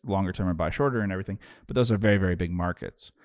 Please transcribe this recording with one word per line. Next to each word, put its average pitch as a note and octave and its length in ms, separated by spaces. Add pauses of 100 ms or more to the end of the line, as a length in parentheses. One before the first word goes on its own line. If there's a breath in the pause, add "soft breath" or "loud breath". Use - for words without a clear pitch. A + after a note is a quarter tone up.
longer F#2+ 280
term F#2 160
and F2 100
buy D#2+ 140
shorter C3 300
and G2+ 100
everything, F#2+ 260 (300 loud breath)
but - 80
those A#2+ 160
are G#2+ 60
very, G2+ 200
very F#2 180
big F2 140
markets, F2 600 (140)